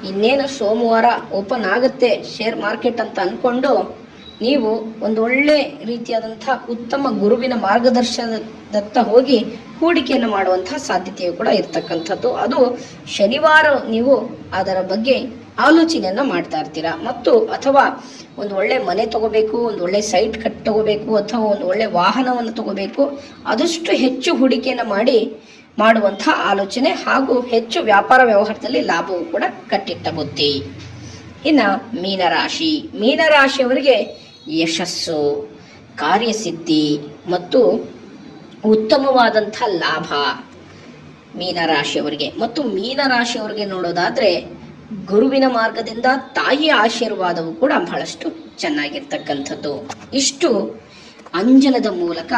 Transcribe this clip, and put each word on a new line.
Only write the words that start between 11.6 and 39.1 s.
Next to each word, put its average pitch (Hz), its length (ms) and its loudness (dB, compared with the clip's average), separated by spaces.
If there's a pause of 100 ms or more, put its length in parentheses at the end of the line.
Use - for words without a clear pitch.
ಅದು 254 440 2 (280)
ಶನಿವಾರ 302 580 4 (240)
ನೀವು 233 500 2 (140)
ಅದರ 185 280 0
ಬಗ್ಗೆ 220 360 0 (420)
ಆಲೋಚನೆಯನ್ನ 254 640 4
ಮಾಡ್ತಾ 175 360 -2
ಇರ್ತೀರಾ. 160 360 -4
ಮತ್ತು - 440 2
ಅಥವಾ - 680 2 (320)
ಒಂದು 202 180 -6
ಒಳ್ಳೆ 220 220 0
ಮನೆ 220 280 0
ತಗೋಬೇಕು, 220 520 0
ಒಂದು 214 260 -2
ಒಳ್ಳೆ 196 180 0
ಸೈಟ್ 208 420 0
ಕಟ್ - 220 -4
ತಗೋಬೇಕು, 214 500 0
ಅಥವಾ 208 240 0
ಒಂದು 208 260 0
ಒಳ್ಳೆ 202 200 0
ವಾಹನವನ್ನು 226 640 0
ತಗೋಬೇಕು, 208 720 -4 (240)
ಆದಷ್ಟು 294 460 -2
ಹೆಚ್ಚು 269 440 0
ಹೂಡಿಕೆಯನ್ನ 247 540 0
ಮಾಡಿ 226 440 2 (460)
ಮಾಡುವಂತಹ 214 720 2
ಆಲೋಚನೆ 202 380 0
ಹಾಗೂ 254 520 0
ಹೆಚ್ಚು 233 400 0
ವ್ಯಾಪಾರ 220 420 6
ವ್ಯವಹಾರದಲ್ಲಿ 214 580 2
ಲಾಭವೂ 185 440 -2
ಕೂಡ 202 180 -4 (260)
ಕಟ್ಟಿಟ್ಟ - 380 -4
ಬುತ್ತಿ. 143 560 -4 (840)
ಇನ್ನ 294 160 4 (400)
ಮೀನರಾಶಿ, 185 880 -2 (100)
ಮೀನರಾಶಿಯವರಿಗೆ 269 1300 2 (200)
ಯಶಸ್ಸು, 160 1040 -2 (440)
ಕಾರ್ಯಸಿದ್ಧಿ 160 1040 0 (300)
ಮತ್ತು 214 600 2 (760)
ಉತ್ತಮವಾದಂಥ 220 1040 2